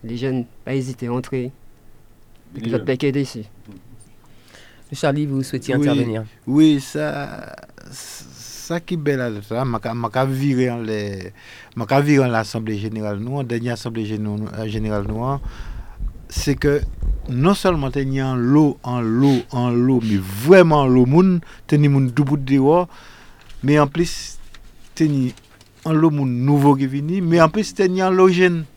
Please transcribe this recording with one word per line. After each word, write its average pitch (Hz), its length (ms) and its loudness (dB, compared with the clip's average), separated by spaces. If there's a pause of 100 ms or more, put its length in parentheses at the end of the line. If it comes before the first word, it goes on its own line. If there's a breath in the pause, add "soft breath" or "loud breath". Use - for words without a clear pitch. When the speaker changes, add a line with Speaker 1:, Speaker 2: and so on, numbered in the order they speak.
Speaker 1:
les 117 120 -10
jeunes, 131 280 -4 (200)
pas 131 100 -6
hésiter 127 340 -6
à 120 40 -4
entrer. 127 380 -6 (1040)
Speaker 2:
Les - 60 -12
Speaker 1:
Vous 110 60 -8
êtes 117 60 -4
Speaker 2:
jeunes. 110 120 -2
Speaker 1:
pas 127 120 0
qu'à 143 120 0
aider 139 140 0
ici. 120 260 -8 (1400 soft breath)
Speaker 3:
Charlie, 143 340 0
vous 135 160 -2
souhaitiez 131 320 -4
Speaker 4:
Oui, 143 140 2
Speaker 3:
intervenir ? 117 360 0 (220)
Speaker 4:
oui, 147 340 4
ça, 147 760 -8 (340)
ça - 920 -12
qui 175 140 -6
est - 20 -4
belle 143 240 -2
à 123 100 -4 (120)
ça, 117 220 -4
m'a 113 180 -4
ca-, 117 120 -6
m'a 117 200 -4
ca 135 100 2
viré 131 460 0
en 120 80 -6
les, 101 540 -6 (420 loud breath)
m'a 117 140 -6
ca 135 120 4
viré 143 240 4
en 127 40 0
l'Assemblée 110 500 -4
générale, 104 400 -6
nous, 123 180 -8
en 143 60 -6
dernière 120 320 -4
Assemblée 113 320 -6
géno-, 107 380 -4 (140)
euh, 110 100 -6
générale, 107 400 -4
nous, 107 120 -4 (1080 loud breath)
c'est - 260 -2
que 143 260 0 (480)
non 135 260 2
seulement 156 360 0
t'es 139 160 -2 (160)
en 131 140 -2
l'eau, 135 480 4
en 123 160 -4
l'eau, 123 380 2 (120)
en 123 200 0
l'eau, 123 340 2
mais 107 160 2
vraiment 147 640 6
en 135 40 4
l'eau, 127 180 6
moun, 175 360 4 (260 loud breath)
t'es 147 120 2
ni 147 100 4
moun 135 260 2
debout 143 220 0
dehors, 139 520 2 (760 loud breath)
mais 147 160 4
en 143 80 4
plus, - 500 -4 (560)
t'es 160 140 2
ni 135 260 0 (500)
en 160 80 0
l'eau, 160 180 4
moun 139 180 0 (160)
nouveau 143 320 4
qui 135 100 -2
vient, 147 360 -4
mais 170 180 2
en 160 80 6
plus, 208 260 -4
t'es 190 140 2
ni 185 160 0
en 185 60 2
l'eau 185 180 6
jeune. 175 360 2 (120)